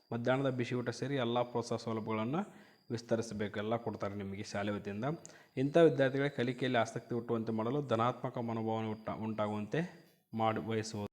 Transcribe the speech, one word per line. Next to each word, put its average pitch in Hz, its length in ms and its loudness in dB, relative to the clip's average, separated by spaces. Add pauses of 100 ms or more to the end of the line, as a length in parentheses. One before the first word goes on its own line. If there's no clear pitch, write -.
(140)
ಮಧ್ಯಾಹ್ನದ 131 360 2
ಬಿಸಿ 123 260 -2
ಊಟ 123 140 -2
ಸೇರಿ 135 260 -2
ಎಲ್ಲ 123 260 2
ಪ್ರೋತ್ಸಾಹ 120 360 -2
ಸೌಲಭ್ಯಗಳನ್ನು 113 640 -2 (500)
ವಿಸ್ತರಿಸಬೇಕು. 107 680 -2
ಎಲ್ಲ 107 160 0
ಕೊಡ್ತಾರೆ 104 400 -4
ನಿಮಗೆ 98 280 -6
ಶಾಲೆ 101 280 -2
ವತಿಯಿಂದ. 101 340 -4 (520)
ಇಂಥ 143 200 2
ವಿದ್ಯಾರ್ಥಿಗಳಿಗೆ 139 580 6
ಕಲಿಕೆಯಲ್ಲಿ 127 440 2
ಆಸಕ್ತಿ 117 360 -2
ಹುಟ್ಟುವಂತೆ 117 360 0
ಮಾಡಲು 113 360 0
ಧನಾತ್ಮಕ 123 500 2
ಮನೋಭಾವನೆ 113 500 0
ಉಂಟ-, 107 320 -4
ಉಂಟಾಗುವಂತೆ 107 600 0 (520)
ಮಾಡಿ 110 260 4
ವಹಿಸುವುದು. 107 540 -2